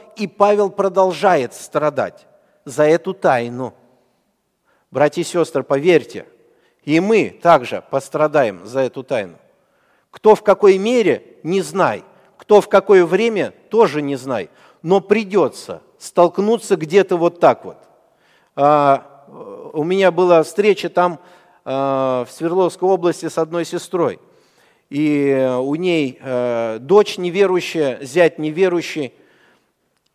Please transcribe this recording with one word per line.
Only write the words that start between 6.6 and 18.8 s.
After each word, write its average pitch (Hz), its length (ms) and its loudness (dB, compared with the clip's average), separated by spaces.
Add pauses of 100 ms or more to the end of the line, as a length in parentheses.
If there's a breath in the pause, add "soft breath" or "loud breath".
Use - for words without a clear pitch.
и 156 160 0
мы 190 420 0
также 123 480 2
пострадаем 139 760 -2
за 117 140 -8
эту 131 240 -4
тайну. 101 360 -8 (760)
Кто 214 240 4
в - 80 -18
какой 196 340 4
мере, 202 640 -2
не 185 200 -2
знай. 151 420 -2 (320 soft breath)
Кто 208 240 4
в - 80 -2
какое 190 360 4
время, 185 480 -2 (180)
тоже 165 320 2
не 143 120 -4
знай. 120 360 -6 (320 soft breath)
Но 185 180 2
придётся 190 840 -2 (160)
столкнуться 196 760 0
где-то 180 400 0
вот 170 240 -2
так - 240 4
вот. 87 140 -18 (760)
А, 143 680 0 (480)